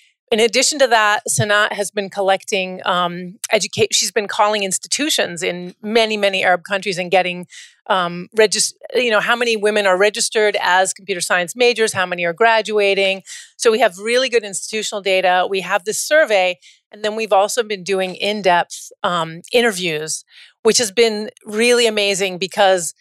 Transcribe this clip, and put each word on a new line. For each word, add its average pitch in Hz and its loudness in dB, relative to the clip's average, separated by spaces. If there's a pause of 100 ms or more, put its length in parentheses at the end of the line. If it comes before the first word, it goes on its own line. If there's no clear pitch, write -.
(300)
In 214 4
addition 240 2
to 269 4
that, 214 2
Sanat 208 0
has 196 -6
been 202 -6
collecting, 190 -2
um, 180 -2 (140)
educa-, 208 0
she's 214 -2
been 208 -4
calling 214 0
institutions 190 -4
in 180 -6
many, 220 0
many 196 0
Arab 180 2
countries 196 -4
and 180 -6
getting, 180 0 (420)
um, 175 -2
regis-, 214 2 (220)
you 247 0
know, 208 2
how 220 0
many 233 0
women 208 2
are 185 4
registered 208 2
as 185 2
computer 190 -8
science 175 -2
majors, 233 2
how 185 -2
many 180 -6
are 170 0
graduating. 196 2 (360)
So 233 2
we 220 2
have 190 2
really 240 -2
good 226 0
institutional 208 -8
data. 185 2
We 190 -4
have 185 -4
this - -6
survey, 208 2 (320)
and 208 -14
then 208 -4
we've 220 -4
also 208 2
been 208 -6
doing 190 -2
in-depth, 190 -2 (120)
um, 170 -4 (100)
interviews, 180 -2 (380)
which 220 2
has 220 -2
been 214 0 (160)
really 233 2
amazing 202 -2
because 185 0